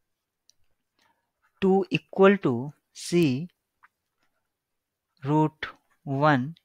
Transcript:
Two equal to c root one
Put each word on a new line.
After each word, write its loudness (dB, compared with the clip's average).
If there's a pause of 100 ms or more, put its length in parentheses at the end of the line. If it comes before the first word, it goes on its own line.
(1600)
Two 2
equal 2
to -4 (200)
c -2 (1800)
root -2 (360)
one -2